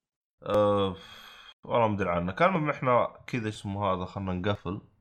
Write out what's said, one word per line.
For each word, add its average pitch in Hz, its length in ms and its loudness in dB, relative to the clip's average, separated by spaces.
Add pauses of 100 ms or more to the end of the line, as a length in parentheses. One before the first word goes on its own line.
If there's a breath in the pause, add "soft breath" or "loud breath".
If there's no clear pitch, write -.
(460)
أه... 101 500 2 (680 loud breath)
والله 117 240 2
ما 104 60 0
أدري 95 160 0
عنه. 87 220 0
كان 170 160 4
المهم 156 220 0
إحنا 123 560 0
كذا، 110 220 -4
اسمه 104 360 -6
هذا، 92 200 0
خلنا 95 280 -6
نقفل. 95 480 -2 (200)